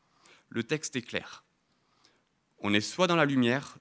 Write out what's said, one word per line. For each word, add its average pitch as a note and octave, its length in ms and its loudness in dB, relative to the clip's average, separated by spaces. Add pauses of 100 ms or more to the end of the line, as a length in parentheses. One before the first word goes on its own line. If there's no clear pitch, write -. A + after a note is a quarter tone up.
(500)
Le A#2 120 -4
texte D3 340 -4
est A#2+ 60 -4
clair. - 420 -8 (1160)
On G2+ 120 0
est G#2 80 4
soit F3+ 260 0
dans E3+ 100 2
la D3+ 100 4
lumière, C3 540 2